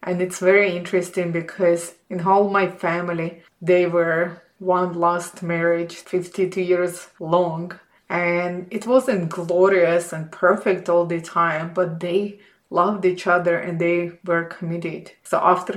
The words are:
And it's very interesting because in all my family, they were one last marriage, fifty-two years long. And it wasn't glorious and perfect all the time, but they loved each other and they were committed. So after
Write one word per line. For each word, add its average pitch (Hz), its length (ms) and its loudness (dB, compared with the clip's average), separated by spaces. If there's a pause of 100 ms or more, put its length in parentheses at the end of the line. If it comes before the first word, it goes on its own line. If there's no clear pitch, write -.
And 180 180 -4
it's 180 200 -4
very 190 360 4
interesting 175 540 -2
because 170 640 0 (160)
in 185 160 -6
all 196 220 6
my 196 180 2
family, 170 760 -4 (180)
they 180 260 4
were 170 560 0 (160)
one 180 360 0
last 175 480 -2
marriage, 170 520 -2
fifty-two 180 680 -4
years 180 460 0 (140)
long. 170 580 -2 (300)
And 175 640 -2
it 214 160 -6
wasn't 233 440 2
glorious 175 840 2
and 160 200 -10
perfect 185 560 0
all 175 180 4
the 170 140 -4
time, 165 520 -2
but 165 280 -2
they 190 400 -4 (280)
loved 185 360 0
each 180 240 0
other 175 300 4
and 170 200 -6
they 170 340 0 (120)
were 170 200 0
committed. 165 680 -8 (100)
So - 160 -2
after 185 380 2